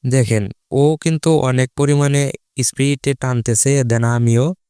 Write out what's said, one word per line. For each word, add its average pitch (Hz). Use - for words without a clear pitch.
দেখেন, 117
ও 139
কিন্তু 160
অনেক 127
পরিমাণে 143
স্পিডে 139
টানতেছে, 123
then 117
আমিও। 120